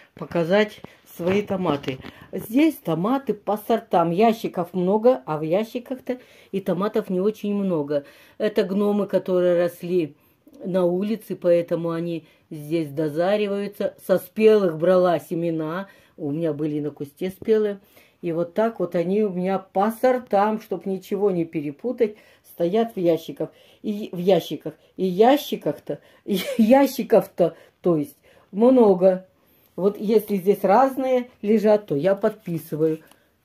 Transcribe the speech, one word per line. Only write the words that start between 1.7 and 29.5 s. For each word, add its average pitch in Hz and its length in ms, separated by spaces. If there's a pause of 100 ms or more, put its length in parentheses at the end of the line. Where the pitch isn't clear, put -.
Здесь 269 440
томаты 208 580
по 208 240
сортам. 202 540
Ящиков 190 600
много, 214 520
а 156 120
в 151 40
ящиках-то 240 800 (320)
и 196 80
томатов 196 500
не 185 100
очень 208 340
много. 151 520 (320)
Это 214 260
гномы, 202 420
которые 180 520
росли 175 580 (480)
на 180 220
улице, 196 500
поэтому 170 560
они 165 340 (240)
здесь 151 400
дозариваются. 196 1040 (100)
Со 185 120
спелых 208 600
брала 180 420
семена. 165 680 (300)
У 151 140
меня 156 220
были 151 260
на 147 120
кусте 151 380
спелые. 208 500 (420)
И 170 100
вот 170 220
так 226 260
вот 180 160
они 185 280
у 208 60
меня 185 280
по 196 340
сортам, 220 720
чтоб 185 240
ничего 196 460
не 170 120
перепутать, 165 720 (260)
стоят 220 520
в 196 40
ящиках. 160 520 (300)
И 208 300
в 180 60
ящиках. 170 580 (200)
И 185 100
ящиках-то, 185 920 (260)
и 196 140 (100)
<laughs> 508 80
ящиков-то, 226 960 (260)
то 170 160
есть, 143 200 (340)
много. 190 760 (500)